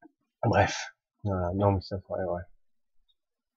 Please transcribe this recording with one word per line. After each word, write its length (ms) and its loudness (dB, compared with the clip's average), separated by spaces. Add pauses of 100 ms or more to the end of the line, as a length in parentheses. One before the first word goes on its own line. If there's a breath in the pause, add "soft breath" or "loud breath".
(440)
Bref. 520 2 (260)
Voilà. 320 -2
Non, 180 4
mais 80 2
ça, 280 -8
ouais, 160 -4
ouais. 180 -4 (1160)